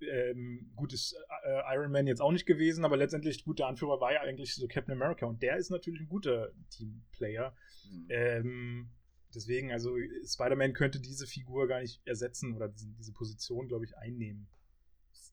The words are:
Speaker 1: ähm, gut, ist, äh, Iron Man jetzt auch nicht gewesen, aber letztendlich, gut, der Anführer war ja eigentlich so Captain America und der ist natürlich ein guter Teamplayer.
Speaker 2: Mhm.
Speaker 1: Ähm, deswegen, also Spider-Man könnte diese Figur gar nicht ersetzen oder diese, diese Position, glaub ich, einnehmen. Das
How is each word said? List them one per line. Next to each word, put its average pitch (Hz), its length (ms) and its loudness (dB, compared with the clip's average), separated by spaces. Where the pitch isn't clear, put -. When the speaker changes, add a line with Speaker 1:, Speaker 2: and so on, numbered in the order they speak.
Speaker 1:
ähm, 123 760 -2
gut, 131 200 -4
ist, - 200 -4
äh, 135 300 0
Iron 143 180 0
Man 139 140 6
jetzt 131 160 4
auch 147 100 8
nicht 175 140 2
gewesen, 160 400 6
aber 147 100 6
letztendlich, 147 480 2
gut, 156 140 -2
der 143 80 4
Anführer 131 340 2
war 127 140 4
ja 147 80 4
eigentlich 131 320 -4
so 127 120 -4
Captain 135 280 -2
America 127 320 2
und 117 160 -2
der 135 160 4
ist 180 100 -2
natürlich 170 320 -4
ein 160 80 -8
guter 143 440 2
Teamplayer. 113 840 -4
Speaker 2:
Mhm. 85 180 -12
Speaker 1:
Ähm, 120 840 0
deswegen, 123 380 -2
also 120 220 0
Spider-Man 135 460 4
könnte 135 280 2
diese 135 260 -10
Figur 127 420 -2
gar 127 120 0
nicht 120 260 -8
ersetzen 120 500 -4
oder 110 120 -4
diese, 107 240 -12
diese 110 200 -14
Position, 120 560 -8
glaub 117 140 -2
ich, 110 160 -10
einnehmen. 107 500 -8
Das - 200 -20